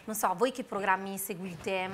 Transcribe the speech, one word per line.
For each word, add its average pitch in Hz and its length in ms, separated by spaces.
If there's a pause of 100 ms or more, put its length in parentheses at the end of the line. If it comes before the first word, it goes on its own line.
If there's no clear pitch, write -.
non 214 100
so, 208 220
voi 240 160
che 262 120
programmi 196 540
seguite? 185 760